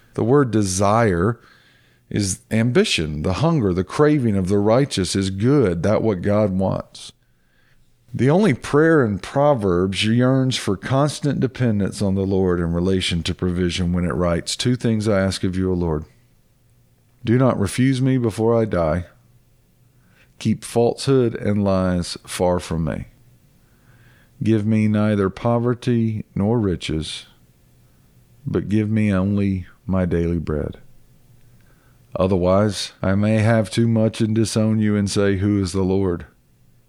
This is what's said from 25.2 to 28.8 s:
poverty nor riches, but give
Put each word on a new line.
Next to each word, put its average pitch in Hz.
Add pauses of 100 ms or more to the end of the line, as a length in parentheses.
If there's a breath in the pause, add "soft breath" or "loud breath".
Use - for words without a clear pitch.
poverty 117 (100)
nor 104
riches, 80 (1200 soft breath)
but 87
give 107